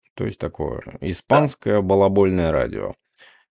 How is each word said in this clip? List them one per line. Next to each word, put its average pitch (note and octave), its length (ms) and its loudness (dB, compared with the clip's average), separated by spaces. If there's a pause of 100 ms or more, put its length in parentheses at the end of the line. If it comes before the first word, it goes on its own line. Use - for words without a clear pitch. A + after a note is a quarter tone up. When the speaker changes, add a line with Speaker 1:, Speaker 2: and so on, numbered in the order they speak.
(140)
Speaker 1:
То - 100 -6
есть G#2+ 140 -8
такое D#2+ 480 -8
Speaker 2:
Да. - 60 -18 (180)
Speaker 1:
испанское B2 720 0
балабольное F#2+ 680 2
радио. B1 420 -4 (560)